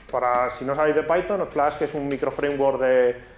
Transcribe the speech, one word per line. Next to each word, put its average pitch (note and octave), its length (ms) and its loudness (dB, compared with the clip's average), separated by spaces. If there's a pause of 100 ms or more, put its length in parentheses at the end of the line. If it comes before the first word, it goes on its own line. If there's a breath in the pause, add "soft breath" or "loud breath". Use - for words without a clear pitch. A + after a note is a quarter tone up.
(120)
para, B2 380 0
si B2+ 160 -8
no C#3 80 -2
sabéis D3+ 220 2
de D#3 60 2
Python, F3+ 460 -2
Flask D3 320 0
es D3 140 -4
un C#3+ 120 -4
microframework C#3 720 0
de, B2+ 380 4 (220 loud breath)